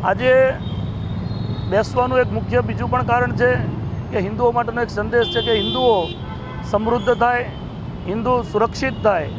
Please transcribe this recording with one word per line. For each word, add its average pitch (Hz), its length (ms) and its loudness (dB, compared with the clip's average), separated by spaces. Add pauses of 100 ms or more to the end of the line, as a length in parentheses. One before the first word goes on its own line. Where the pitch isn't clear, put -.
આજે 226 300 4 (1400)
બેસવાનું 247 500 2
એક 247 100 2
મુખ્ય 220 300 0
બીજું 226 280 -2
પણ 247 180 0
કારણ 240 300 2
છે 240 100 4 (600)
કે 208 120 0
હિન્દુઓ 214 300 2
માટેનો 233 300 0
એક 233 120 -2
સંદેશ 214 380 2
છે 233 100 0
કે 233 140 2
હિન્દુઓ 233 380 2 (720)
સમૃદ્ધ 220 460 0 (120)
થાય, 247 240 2 (600)
હિન્દુ 226 280 0 (120)
સુરક્ષિત 233 580 0
થાય 180 360 2